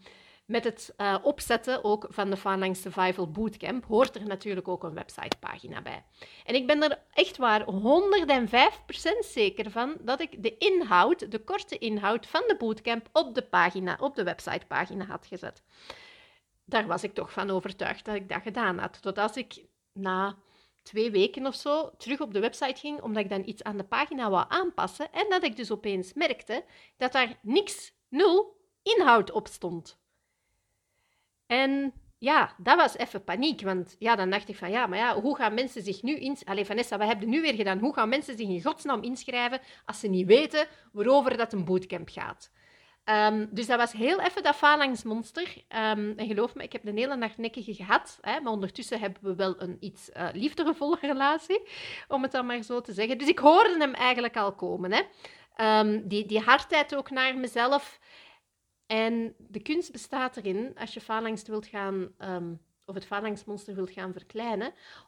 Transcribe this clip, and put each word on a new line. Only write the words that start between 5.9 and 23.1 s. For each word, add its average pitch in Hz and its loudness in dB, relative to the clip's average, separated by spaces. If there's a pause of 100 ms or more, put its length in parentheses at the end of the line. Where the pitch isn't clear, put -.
En 233 -2
ik 254 0
ben 294 2
er 294 0 (140)
echt - 2
waar 214 2
honderdvijf 269 4
procent 415 -2
zeker 202 -2
van 247 -4
dat 247 -4
ik 302 -10
de 220 -4
inhoud, 294 4
de 214 -6
korte - -8
inhoud 214 -2
van - -2
de 427 4
bootcamp 226 -4
op 269 2
de 254 -2
pagina, 180 0
op 277 -2
de 220 -2
websitepagina 180 -6
had - -14
gezet. - -14 (1000)
Daar 220 0
was 175 -2
ik 196 -6
toch - -8
van 196 -4
overtuigd 185 -4
dat 214 -6
ik 196 -8
dat 185 -6
gedaan 208 -4
had. 185 -8
Totdat 202 -2
ik - -12 (280)
na 190 -4 (460)
twee 220 -2
weken 208 2
of 269 -4
zo 294 -2
terug 269 -6
op 226 -8
de 202 -2
website 247 -4
ging, 294 -8
omdat 214 -4